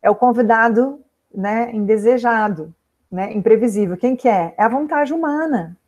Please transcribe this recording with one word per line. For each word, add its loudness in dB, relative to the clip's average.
é 2
o 2
convidado, 2
né, -4
indesejado, 0
né, -8
imprevisível. 2
Quem -2
que 0
é? 0
É 0
a 4
vontade -2
humana. -4